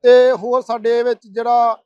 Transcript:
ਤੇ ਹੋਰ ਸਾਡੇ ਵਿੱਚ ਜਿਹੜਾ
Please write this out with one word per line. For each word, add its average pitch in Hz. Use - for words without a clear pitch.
ਤੇ 247
ਹੋਰ 240
ਸਾਡੇ 233
ਵਿੱਚ 240
ਜਿਹੜਾ 233